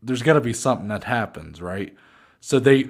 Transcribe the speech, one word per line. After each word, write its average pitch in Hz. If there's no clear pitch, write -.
there's 120
gotta 151
be 117
something 104
that 104
happens, 82
right? 92
So -
they, 135